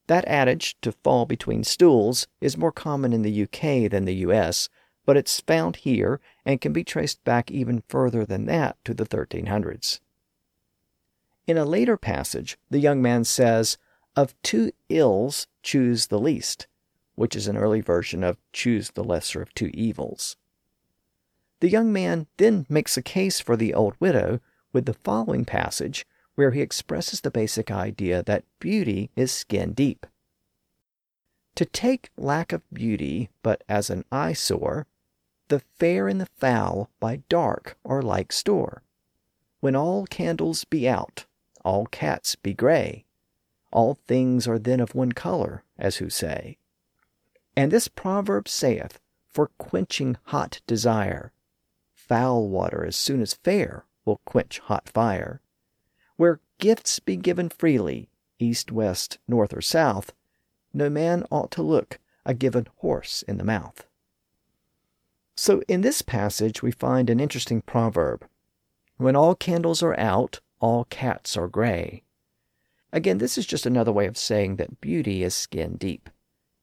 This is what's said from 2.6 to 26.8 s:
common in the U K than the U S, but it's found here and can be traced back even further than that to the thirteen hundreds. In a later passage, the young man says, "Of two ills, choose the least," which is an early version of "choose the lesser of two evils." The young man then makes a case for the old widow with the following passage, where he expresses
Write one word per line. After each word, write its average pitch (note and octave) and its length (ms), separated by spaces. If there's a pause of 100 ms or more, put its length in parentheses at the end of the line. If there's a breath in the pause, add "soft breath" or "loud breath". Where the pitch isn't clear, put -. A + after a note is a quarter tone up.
common C#3 440
in A2+ 80
the G#2+ 100
U G#2 140
K C3 420
than F#2+ 160
the F#2 120
U F2+ 160
S, F#2 360 (360)
but C#3+ 120
it's - 240
found E3 360
here A2+ 440 (240 soft breath)
and C3+ 160
can D3+ 120
be E3 120
traced - 400
back A#2+ 260
even A#2+ 380
further A#2+ 360
than G2+ 220
that D3 380
to A#2 80
the A2+ 120
thirteen - 420
hundreds. - 540 (1500)
In E3 100
a D#3 80
later G#3 320
passage, - 640 (120)
the C#3+ 100
young C#3+ 200
man A#2+ 240
says, A2+ 540 (380)
"Of C#3 260
two A3 300 (160)
ills, C3 580 (160)
choose B2 460
the G#2+ 100
least," - 480 (480)
which A#2 220
is G#2 100
an G#2 100
early G#2+ 240
version F2 440
of F2+ 140 (140)
"choose G#2+ 380
the - 140
lesser - 360
of - 140
two G2 200
evils." - 640 (1200)
The F3 100
young A3 220
man F3 340 (100)
then G3+ 320
makes - 280
a C3 60
case F#3+ 360
for - 180
the A2 180
old G#2 260
widow B2 400 (320)
with B2+ 140
the A2 80
following G#3 500
passage, - 600 (300)
where C#3 160
he C3+ 100
expresses - 600